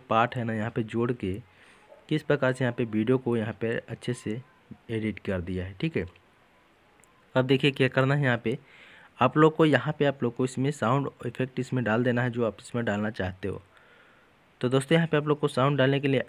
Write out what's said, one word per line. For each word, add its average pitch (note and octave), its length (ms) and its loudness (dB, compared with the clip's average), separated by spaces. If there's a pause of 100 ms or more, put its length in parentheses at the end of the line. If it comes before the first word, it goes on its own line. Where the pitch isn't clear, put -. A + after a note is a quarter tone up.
पार्ट A#2 280 2
है A#2+ 80 -4
ना A2+ 100 -4
यहाँ A2+ 160 -4
पे B2 140 -4
जोड़ A2+ 300 -2
के F#2+ 200 -6 (720)
किस D3+ 140 -2
प्रकार C3+ 300 2
से C3 120 -2
यहाँ A#2+ 100 0
पे B2 120 -2
वीडियो A2 320 2
को A#2+ 180 -2
यहाँ A2 240 -4
पे A2+ 180 -2
अच्छे - 360 -8
से A2+ 260 -8 (500)
एडिट G#2+ 300 -4
कर F#2+ 220 -4
दिया F2+ 220 -6
है, F#2+ 100 -12
ठीक D#3+ 220 -4
है। F#2 100 -2 (1300)
अब B2+ 120 2
देखिए C3+ 260 4
क्या C3 180 2
करना C3 240 2
है D3 100 2
यहाँ A#2+ 160 2
पे A#2+ 180 -2 (600)
आप B2+ 180 4
लोग D#3 200 6
को, E3 100 6
यहाँ C3+ 320 2
पे D3 60 2
आप C#3 180 0
लोग A#2 140 -2
को B2+ 80 0
इसमें C3 280 -2
साउंड C3 360 0 (180)
इफेक्ट B2+ 340 -6
इसमें B2+ 240 -4
डाल A2 200 2
देना B2 180 0
है B2 80 -2
जो A#2 160 -2
आप G#2 140 -4
इसमें A#2 240 -6
डालना G#2+ 280 -2
चाहते F#2 360 -6
हो। G2 140 -8 (1000)
तो B2+ 80 0
दोस्तों C3 280 2
यहाँ E3 100 2
पे D#3 100 0
आप D3+ 120 0
लोग D3 120 2
को D3 80 0
साउंड C#3 300 2
डालने C3+ 220 4
के C#3+ 80 0
लिए C3 200 0